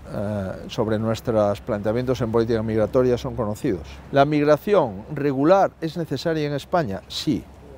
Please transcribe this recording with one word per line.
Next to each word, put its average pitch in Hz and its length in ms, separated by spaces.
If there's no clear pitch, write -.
eh, 101 560
sobre 110 320
nuestros 110 600
planteamientos 117 580
en 113 120
política 113 300
migratoria 110 560
son 120 180
conocidos. 107 520
¿La 139 140
migración 147 880
regular 143 640
es 160 160
necesaria 160 500
en 147 80
España? 135 540
Sí. - 360